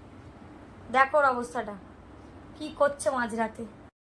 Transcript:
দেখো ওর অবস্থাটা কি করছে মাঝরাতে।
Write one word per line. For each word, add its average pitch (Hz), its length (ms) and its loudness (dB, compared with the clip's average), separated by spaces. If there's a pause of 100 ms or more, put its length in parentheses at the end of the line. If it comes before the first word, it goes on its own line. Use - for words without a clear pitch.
(960)
দেখো 269 240 6
ওর 285 140 8
অবস্থাটা 240 400 -6 (840)
কি 302 100 -10 (140)
করছে 285 260 2 (100)
মাঝরাতে। 226 460 -2 (440)